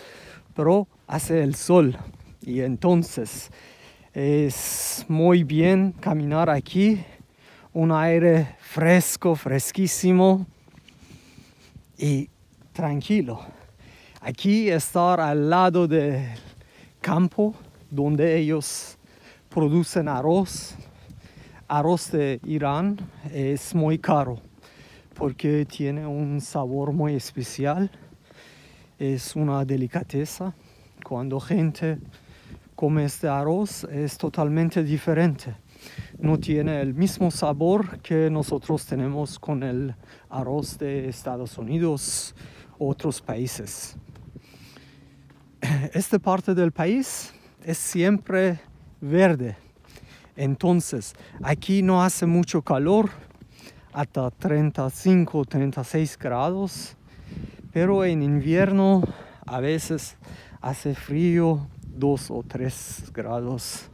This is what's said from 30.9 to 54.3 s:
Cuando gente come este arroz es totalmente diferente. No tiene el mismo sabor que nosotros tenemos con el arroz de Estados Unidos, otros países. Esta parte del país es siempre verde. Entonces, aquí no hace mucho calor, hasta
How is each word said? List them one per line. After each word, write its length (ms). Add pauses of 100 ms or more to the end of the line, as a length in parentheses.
Cuando 340
gente 600 (760)
come 300
este 240
arroz 560
es 320
totalmente 680
diferente. 760 (600)
No 200
tiene 420
el 140
mismo 360
sabor 720
que 300
nosotros 560
tenemos 520
con 240
el 320 (360)
arroz 480
de 280
Estados 520
Unidos, 760 (440)
otros 420
países. 760 (2000)
Esta 260
parte 360
del 180
país 600 (280)
es 140
siempre 840 (440)
verde. 520 (840)
Entonces, 800 (260)
aquí 400
no 180
hace 240
mucho 380
calor, 480 (840)
hasta 380